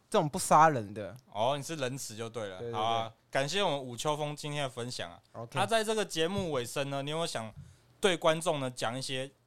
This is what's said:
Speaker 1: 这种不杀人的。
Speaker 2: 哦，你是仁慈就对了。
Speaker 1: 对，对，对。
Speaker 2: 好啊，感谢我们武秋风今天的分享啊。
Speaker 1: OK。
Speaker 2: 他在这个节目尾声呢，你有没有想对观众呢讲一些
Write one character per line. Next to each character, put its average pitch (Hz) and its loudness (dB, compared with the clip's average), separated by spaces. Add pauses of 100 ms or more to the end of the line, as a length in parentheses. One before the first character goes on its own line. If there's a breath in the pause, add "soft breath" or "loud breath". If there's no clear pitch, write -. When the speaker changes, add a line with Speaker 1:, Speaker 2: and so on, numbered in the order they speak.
Speaker 1:
这 220 2
种 165 6
不 180 -4
杀 160 8
人 110 0
的。 101 -10 (160)
Speaker 2:
哦， 120 2
你 143 -4
是 160 -8
仁 131 -4
慈 120 -10
就 113 -8
对 110 -8
了。 92 -10
Speaker 1:
对， 120 -8
对， - -6
对。 - -4
Speaker 2:
好 107 0
啊， 113 0 (160)
感 139 2
谢 185 0
我 190 2
们 143 0
武 123 -8
秋 151 0
风 147 -4
今 147 -8
天 147 -2
的 131 -2
分 123 -6
享 92 -8
啊。 85 -20 (140)
Speaker 1:
OK。 117 -6
Speaker 2:
他 202 0
在 220 2
这 220 0
个 214 0
节 160 0
目 190 -2
尾 123 -2
声 139 -4
呢， 139 -4
你 143 -6
有 160 -4
没 165 -2
有 165 -2
想 110 -6 (460 loud breath)
对 180 4
观 160 4
众 160 2
呢 131 -2
讲 120 -2
一 131 -6
些 135 -4 (180)